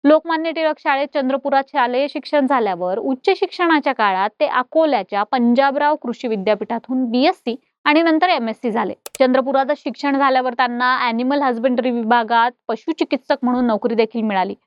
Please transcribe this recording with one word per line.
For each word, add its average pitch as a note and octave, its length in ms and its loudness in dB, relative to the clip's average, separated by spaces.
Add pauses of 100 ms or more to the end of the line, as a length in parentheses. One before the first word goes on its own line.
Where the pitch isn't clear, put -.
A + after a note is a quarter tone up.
लोकमान्य D#4+ 480 2
टिळक D#4 280 -2
शाळेत C#4+ 340 -2
चंद्रपुरात C#4 540 0
शालेय B3+ 400 0
शिक्षण C#4+ 400 -2
झाल्यावर G3 500 0
उच्च C#4 420 -2
शिक्षणाच्या E4 540 0
काळात G3+ 360 0 (100)
ते D4+ 60 2
अकोल्याच्या B3 800 0
पंजाबराव C4+ 720 2
कृषी A#3+ 320 -8
विद्यापीठातून A3+ 840 -2
बीएससी B3+ 440 0 (280)
आणि D4+ 180 4
नंतर E4 280 2
एमएससी A#3 420 -2
झाले. G#3 220 -4 (260)
चंद्रपुरातच C4 600 0
शिक्षण C#4 380 -4
झाल्यावर C4 360 0
त्यांना B3 440 0
ॲनिमल B3 440 0
हजबंडरी B3 500 0
विभागात A3+ 600 2 (160)
पशुचिकित्सक D4 760 -2
म्हणून B3 220 0
नोकरी A3+ 300 0
देखील A3+ 260 0
मिळाली. G3 340 -2 (120)